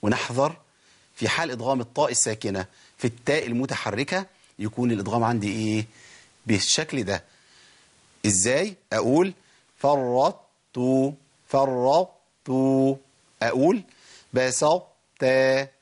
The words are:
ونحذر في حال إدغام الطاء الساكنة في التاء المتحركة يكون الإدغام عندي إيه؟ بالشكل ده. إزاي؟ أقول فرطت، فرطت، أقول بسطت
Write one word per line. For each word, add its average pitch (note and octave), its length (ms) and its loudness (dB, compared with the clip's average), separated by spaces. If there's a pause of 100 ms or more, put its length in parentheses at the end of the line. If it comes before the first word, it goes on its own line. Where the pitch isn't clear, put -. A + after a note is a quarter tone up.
ونحذر B2 540 -2 (580)
في A2 140 -4
حال D#3+ 220 -2
إدغام B2+ 300 -2
الطاء C3 300 -2
الساكنة G#2+ 560 -2 (320)
في - 80 -2
التاء A#2+ 400 -2
المتحركة C3+ 800 -4 (320)
يكون A#2 320 -2
الإدغام A2 340 -2
عندي G#2+ 280 0
إيه؟ A2 340 -2 (600)
بالشكل A#2 560 -2
ده. F#2+ 220 -4 (1000)
إزاي؟ B2 500 0 (160)
أقول C#3 420 2 (440)
فرطت، C3 1400 0 (340)
فرطت، C3+ 1500 0 (440)
أقول C3+ 400 2 (500)
بسطت C3 1400 0 (120)